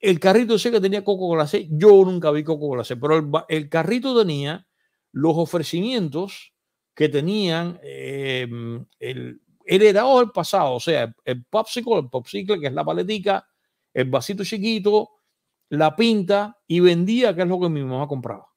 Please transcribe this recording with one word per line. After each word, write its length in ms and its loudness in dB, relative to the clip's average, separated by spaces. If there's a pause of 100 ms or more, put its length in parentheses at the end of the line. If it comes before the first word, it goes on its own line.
El 200 2
carrito 340 4
ese 160 0
que 100 2
tenía 220 -2
coco 280 -2
glacé, 400 -2
yo 340 8
nunca 260 0
vi 140 0
coco 260 -4
glacé, 260 -6
pero 200 0
el 60 2
ba-, 260 -4
el 200 -4
carrito 500 -2
tenía 480 -2 (460)
los 240 0
ofrecimientos 1200 -6 (400)
que 140 0
tenían, 720 -2
eh, 680 -8 (500)
el, 440 -12 (220)
el 180 2
helado 360 6
del 120 2
pasado, 440 0
o 60 -4
sea, 340 -2 (100)
el 200 -6
popsicle, 540 -2
el 100 -4
popsicle, 500 -6
que 100 -6
es 40 -6
la 120 -4
paletica, 600 -4 (460)
el 160 -2
vasito 360 -4
chiquito, 680 0 (580)
la 260 2
pinta, 720 0
y 140 0
vendía, 540 4
que 80 -2
es 60 0
lo 120 -2
que 80 0
mi 140 -2
mamá 260 -6
compraba. 480 -10